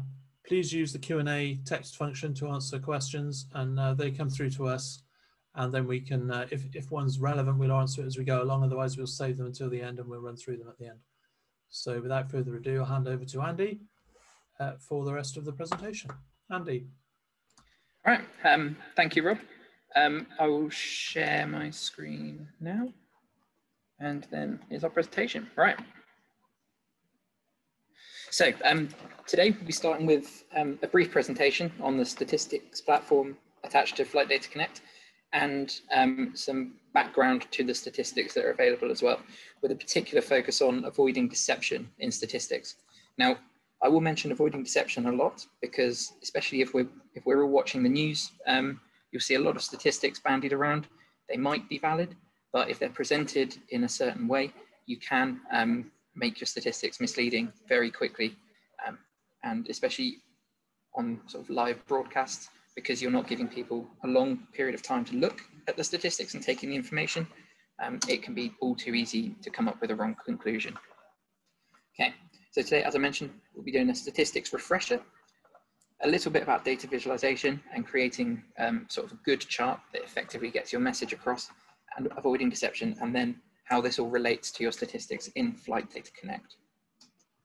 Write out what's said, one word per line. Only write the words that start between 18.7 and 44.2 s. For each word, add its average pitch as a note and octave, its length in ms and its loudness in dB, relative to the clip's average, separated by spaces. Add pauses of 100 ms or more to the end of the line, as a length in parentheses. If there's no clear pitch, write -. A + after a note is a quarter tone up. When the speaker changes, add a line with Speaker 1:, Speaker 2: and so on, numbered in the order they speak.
Speaker 2:
thank E3 180 4
you, D#3+ 80 4
Rob. G3+ 160 2 (560)
Um, D3 320 4 (140)
I D#3 60 6
will D3+ 240 2
share D3+ 760 -2
my D3+ 220 -4
screen D3+ 800 -10 (100)
now, G3+ 300 -4 (1120)
and C#3+ 300 -4
then D3+ 300 -4 (100)
here's D3+ 120 -8
our E3 60 2
presentation. - 680 -2
Right. E3+ 220 6 (2500)
So, D#3+ 200 4 (140)
um, D3+ 240 2 (380)
today F#3+ 240 6
we'll G#3 160 -2
be D#3+ 60 -6
starting D#3+ 340 0
with, D3 380 4 (120)
um, D3 260 -2
a - 40 0
brief F3+ 240 6
presentation C#3+ 600 2 (120)
on C3+ 160 2
the B2 80 2
statistics - 760 -2
platform C#3 560 4 (260)
attached - 360 4
to C3+ 80 2
Flight C#3 240 2
Data C3+ 180 0
Connect, - 320 -6 (540)
and, C#3 480 0 (120)
um, C3 400 4
some C3 380 -4 (220)
background B2+ 560 4
to C#3 120 -2
the B2 120 0
statistics - 580 -4
that - 140 2
are A#2+ 40 4
available B2 400 4
as - 120 -4
well, A#2+ 180 4 (400)
with C3 100 2
a - 40 -2
particular - 480 2
focus C3 400 4
on B2+ 240 4
avoiding B2+ 420 4
deception B2+ 580 -2 (120)
in B2+ 120 -2
statistics. - 640 -4 (420)
Now, B2+ 180 6 (460)
I B2+ 60 8
will D#3+ 120 8
mention D#3 320 0